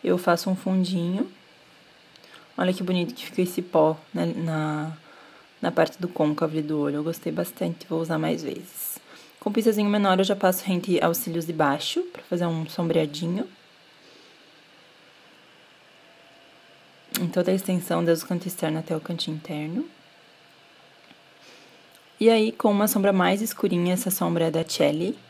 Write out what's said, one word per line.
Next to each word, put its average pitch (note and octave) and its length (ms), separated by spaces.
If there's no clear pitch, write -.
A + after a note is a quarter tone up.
Eu F3+ 140
faço F3+ 320
um F#3 60
fundinho. F#3 680
Olha F#3 180
que F#3 80
bonito F3+ 320
que - 100
ficou - 180
esse F3+ 200
pó D#3 360
na, E3+ 140
na, D#3 720
na F3 100
parte E3 300
do F3+ 80
côncavo D#3 440
ali D#3 100
do D3+ 160
olho. C#3+ 180
Eu D3+ 80
gostei E3 280
bastante, E3+ 540
vou E3 140
usar D#3+ 180
mais D#3+ 240
vezes. - 560
Com - 100
o G#3 40
pincelzinho G#3+ 360
menor, G3+ 300
eu F#3+ 60
já G3 120
passo F#3 300
rente F3+ 360
aos E3+ 140
cílios E3 300
de E3+ 80
baixo, D3+ 480
pra - 120
fazer F3 200
um E3 240
sombreadinho. E3+ 800
Em F3+ 80
toda F3+ 240
a F#3 40
extensão, F3 500
desde E3 180
o - 60
canto F3 180
externo D#3+ 340
até D#3+ 140
o D#3 60
canto E3 300
interno. D#3 560
E A3 80
aí, A3+ 240
com - 180
uma G3+ 160
sombra G3+ 280
mais F#3 260
escurinha, F3+ 540
essa F#3 160
sombra E3+ 380
é - 20
da D#3+ 120
Chelly D#3+ 560